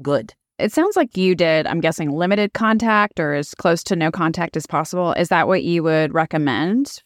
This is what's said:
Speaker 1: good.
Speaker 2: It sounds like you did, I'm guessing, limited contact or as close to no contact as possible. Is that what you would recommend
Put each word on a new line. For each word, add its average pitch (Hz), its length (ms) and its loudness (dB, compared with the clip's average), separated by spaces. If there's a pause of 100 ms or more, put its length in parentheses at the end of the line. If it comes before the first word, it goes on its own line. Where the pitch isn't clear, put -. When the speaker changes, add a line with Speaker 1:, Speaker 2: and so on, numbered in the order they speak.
Speaker 1:
good. 131 340 -2 (240)
Speaker 2:
It 214 140 -2
sounds 381 240 0
like 311 200 0
you 185 200 2
did, 160 320 2
I'm 165 120 -2
guessing, 156 300 -2
limited 196 420 0
contact 220 680 0
or 147 140 -2
as 143 200 -6
close 170 300 0
to 196 100 -2
no 160 160 0
contact 165 460 -4
as 156 100 -6
possible. 165 460 -2
Is 165 160 0
that 170 180 2
what 185 160 0
you 170 220 0
would 156 280 2
recommend 160 920 0